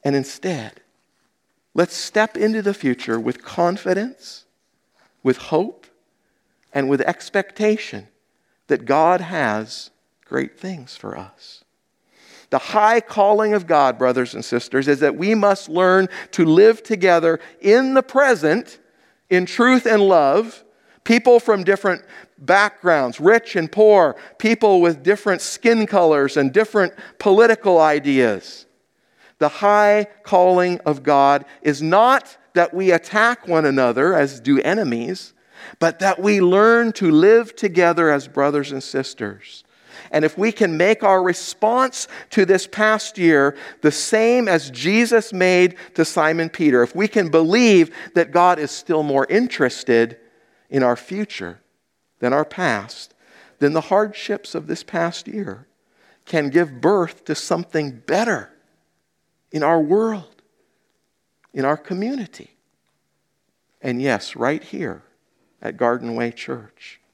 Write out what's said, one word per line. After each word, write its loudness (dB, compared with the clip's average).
And -2
instead, -8
let's -2
step -4
into -2
the -4
future -4
with -8
confidence, -6
with 0
hope, -6
and -4
with 0
expectation -6
that -4
God 2
has -8
great -8
things -16
for -14
us. -20
The -2
high 0
calling 0
of -4
God, 2
brothers -2
and -12
sisters, -4
is 2
that 0
we 0
must 0
learn 2
to 0
live 4
together 0
in 2
the 4
present, 0
in 0
truth 2
and 2
love, 2
people 4
from 0
different 0
backgrounds, 0
rich 2
and -4
poor, 4
people 2
with 0
different 0
skin 0
colors 2
and 0
different 0
political 4
ideas. 0
The 0
high 2
calling 2
of -4
God 2
is -2
not 0
that 0
we 0
attack -2
one 0
another 0
as -2
do 2
enemies, -4
but -2
that -2
we 2
learn 2
to 0
live 4
together 0
as -2
brothers -2
and -10
sisters. -12
And -2
if -4
we -2
can -2
make 0
our 2
response -4
to 2
this 0
past -4
year 2
the 4
same 0
as -2
Jesus 0
made 2
to 0
Simon -2
Peter, 2
if -2
we -2
can -2
believe 4
that 0
God 2
is -8
still -4
more 0
interested 0
in -2
our 2
future -12
than -4
our 0
past, -8
then 0
the -2
hardships -4
of -10
this -8
past -8
year -12
can -4
give -2
birth -2
to -8
something -8
better -4
in -4
our 2
world, -4
in -6
our -2
community, -10
and -6
yes, -4
right -4
here -12
at -12
Garden -4
Way -6
Church. -18